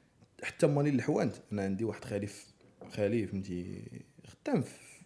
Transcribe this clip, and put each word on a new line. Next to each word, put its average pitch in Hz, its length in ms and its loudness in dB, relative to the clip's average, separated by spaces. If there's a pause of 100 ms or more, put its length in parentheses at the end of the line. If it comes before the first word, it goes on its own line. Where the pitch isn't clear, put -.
(440)
حتى - 240 2
ماني 143 220 4
الحوانت، 143 460 2 (160)
انا 104 120 0
عندي 98 200 0
واحد 107 200 -2
خالي 101 240 -2
في، - 180 -14 (460)
خالي، 107 360 2
فهمتي، 95 540 -6 (460)
خدام 240 340 0
في، - 100 -4 (340)